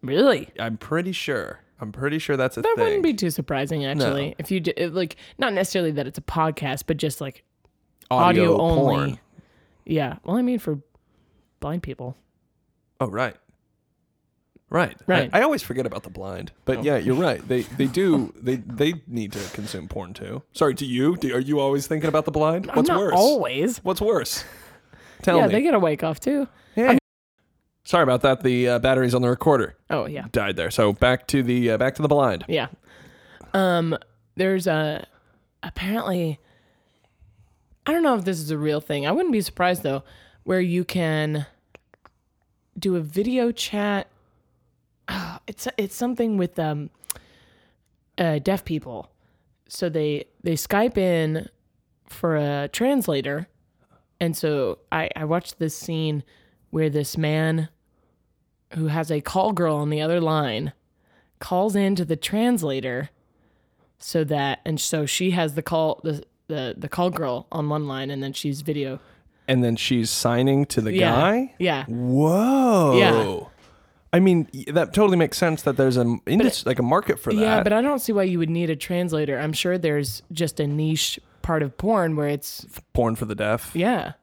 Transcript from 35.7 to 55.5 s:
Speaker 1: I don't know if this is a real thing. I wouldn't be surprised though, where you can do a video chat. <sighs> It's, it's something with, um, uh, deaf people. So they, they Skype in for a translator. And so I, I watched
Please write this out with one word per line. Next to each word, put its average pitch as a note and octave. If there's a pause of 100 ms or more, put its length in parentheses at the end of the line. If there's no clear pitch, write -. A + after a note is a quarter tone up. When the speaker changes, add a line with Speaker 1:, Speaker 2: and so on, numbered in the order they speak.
Speaker 1:
I D4
don't E4+
know C4+
if F#3
this F3+
is D3+
a D#3
real D3+
thing. C#3+
I E3+
wouldn't E4+
be A3+
surprised F3+
though, C3+ (400)
where F#3
you F3+
can D#3 (1300)
do F#3
a E3
video A3+
chat. G#3 (1000)
<sighs> F3
It's, - (120)
it's G3
something A#3
with, F3+
um, D3+ (1300)
uh, D#3+
deaf F#3+
people. C3+ (600)
So -
they, D3+ (180)
they E3+
Skype G#3+
in E3 (580)
for E3
a C#3+
translator. E3+ (720)
And E3
so C#3 (120)
I, D#3+
I D#3+
watched E3